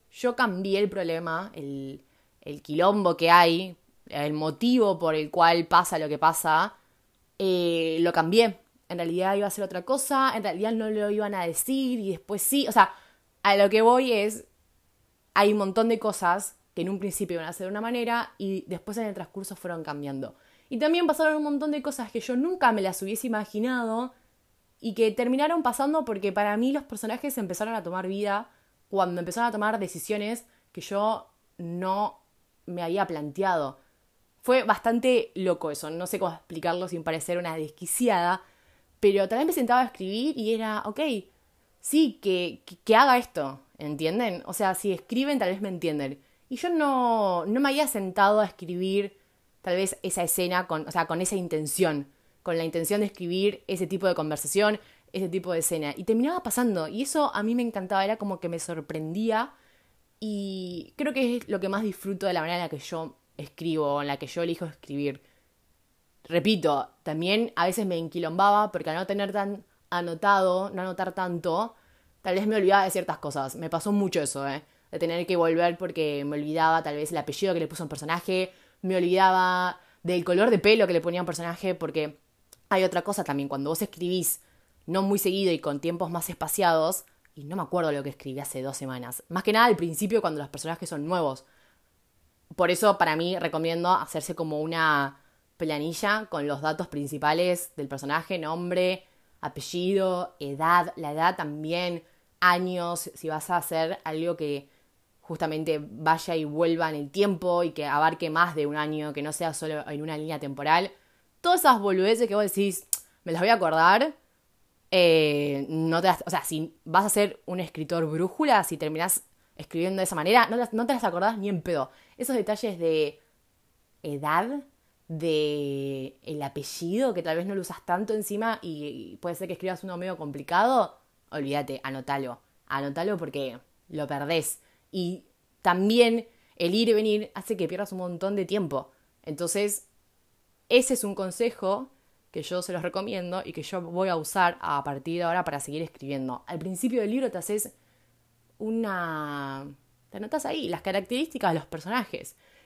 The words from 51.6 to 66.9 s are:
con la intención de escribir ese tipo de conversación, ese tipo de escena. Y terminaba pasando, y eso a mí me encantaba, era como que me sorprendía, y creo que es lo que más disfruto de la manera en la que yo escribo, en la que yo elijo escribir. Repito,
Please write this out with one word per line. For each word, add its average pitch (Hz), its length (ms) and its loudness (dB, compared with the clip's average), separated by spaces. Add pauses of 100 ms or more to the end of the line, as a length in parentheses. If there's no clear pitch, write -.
con 170 140 -2
la 165 60 -2
intención 165 380 0
de 202 60 0
escribir 190 600 -2
ese 185 200 -4
tipo 185 200 0
de 175 80 2
conversación, 170 640 0 (320)
ese 190 180 -4
tipo 180 220 -4
de 165 80 0
escena. 151 360 -2
Y 185 100 -12
terminaba 285 380 0
pasando, 208 440 0
y 220 160 -4
eso 285 320 0
a 208 80 -2
mí 226 120 0
me 247 60 0
encantaba, 196 420 -2
era 214 140 0
como 196 220 -6
que 175 100 -4
me 170 100 -6
sorprendía, 170 920 -4 (640)
y 190 800 -8
creo 294 160 -2
que 247 240 0
es 233 120 -10
lo 196 100 -2
que 190 100 -4
más 196 140 -2
disfruto 190 420 -4
de 185 80 0
la 170 80 0
manera 170 160 -2
en 175 60 -4
la 165 60 -6
que 151 100 -10
yo 160 380 -10 (200)
escribo, 147 640 -2
en 143 60 -4
la 143 100 -2
que 143 100 -10
yo 170 140 -6
elijo 170 240 -4
escribir. 143 580 -6 (1000)
Repito, 165 640 2 (140)